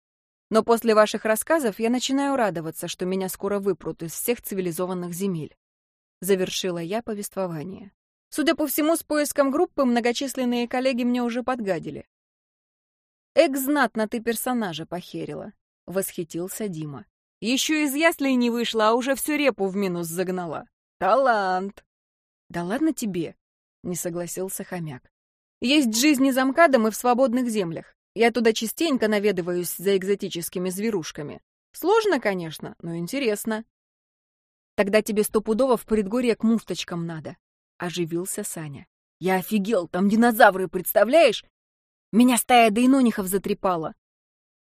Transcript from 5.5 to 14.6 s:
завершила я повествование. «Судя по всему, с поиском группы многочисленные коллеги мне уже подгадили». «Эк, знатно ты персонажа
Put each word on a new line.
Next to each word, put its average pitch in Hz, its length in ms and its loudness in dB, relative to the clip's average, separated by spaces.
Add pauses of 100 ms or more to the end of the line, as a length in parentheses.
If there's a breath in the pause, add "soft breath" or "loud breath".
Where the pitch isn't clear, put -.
завершила 185 580 -2
я 185 240 -6
повествование. 190 880 -8 (400)
«Судя 311 240 2
по 302 100 -2
всему, 302 300 2
с - 80 -6
поиском 294 480 0
группы 302 340 0
многочисленные 240 840 0
коллеги 254 360 -2
мне 247 180 0
уже 240 220 -4
подгадили». 190 640 -4 (1300)
«Эк, 285 220 4
знатно 262 500 -2
ты 233 140 -6
персонажа 220 680 -4